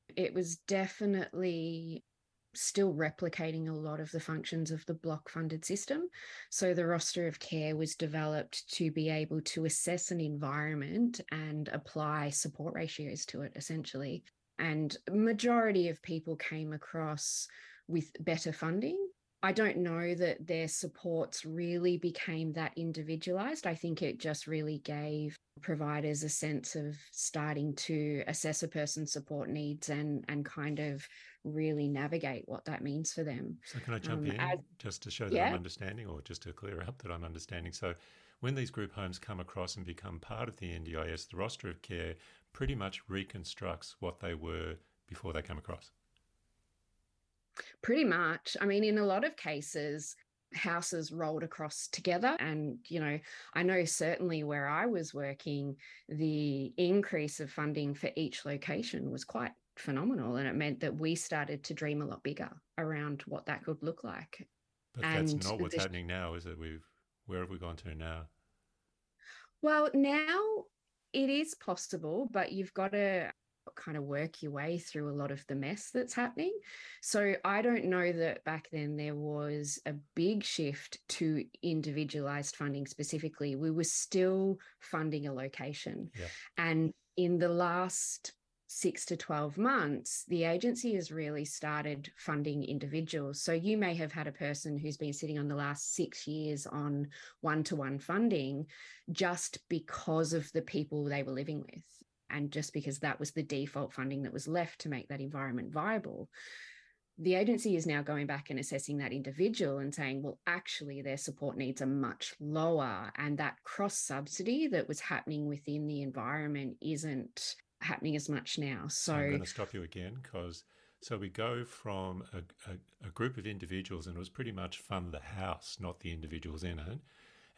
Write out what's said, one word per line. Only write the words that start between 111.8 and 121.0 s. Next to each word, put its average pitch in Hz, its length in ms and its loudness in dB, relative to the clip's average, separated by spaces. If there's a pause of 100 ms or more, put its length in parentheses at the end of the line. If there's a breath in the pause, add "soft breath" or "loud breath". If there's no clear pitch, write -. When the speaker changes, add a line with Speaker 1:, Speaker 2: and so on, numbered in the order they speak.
Speaker 1:
are 135 40 2
much 135 540 0
lower, 147 760 2
and 147 220 0
that - 240 -2
cross-subsidy 202 1040 0
that 185 200 2
was 147 100 -2
happening 147 480 -2
within 147 400 -2
the 147 160 -2
environment 139 800 -2
isn't 151 720 -4 (260)
happening 156 360 0
as 147 120 -2
much - 300 -2
now." 139 300 -2
So - 260 0
Speaker 2:
I'm 143 160 4
gonna 143 160 2
stop - 260 -4
you 90 120 -4
again, 90 380 -6
'cause, 87 420 -8 (360 soft breath)